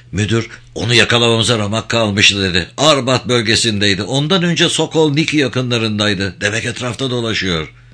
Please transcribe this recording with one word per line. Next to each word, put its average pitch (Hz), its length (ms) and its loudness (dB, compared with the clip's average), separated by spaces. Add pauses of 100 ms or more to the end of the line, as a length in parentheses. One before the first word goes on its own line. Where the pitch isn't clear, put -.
(120)
Müdür, 107 380 -2 (260)
"Onu 110 180 -2
yakalamamıza 117 680 2
ramak 104 300 -4
kalmıştı." 104 540 2
dedi. 87 240 0 (100)
"Arbat 131 500 2
bölgesindeydi. 104 760 0
Ondan 147 400 0
önce 170 260 2
Sokol 156 440 0
Niki 147 240 0
yakınlarındaydı. 110 1040 0
Demek 104 240 -2
etrafta 123 440 -6
dolaşıyor." 98 580 -2 (260)